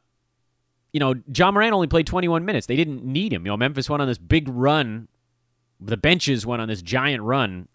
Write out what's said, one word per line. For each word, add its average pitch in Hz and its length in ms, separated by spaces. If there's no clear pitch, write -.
you 151 80
know, 131 160
Ja 180 180
Morant 214 220
only 180 140
played 165 180
twenty-one 170 380
minutes. 185 240
They 120 80
didn't 143 300
need 160 260
him. 87 140
You 101 80
know, 104 40
Memphis 135 320
went 147 120
on 135 80
this 113 80
big 135 320
run. 123 580
The 104 160
benches 139 500
went 120 160
on 110 60
this 104 140
giant 127 420
run, 107 520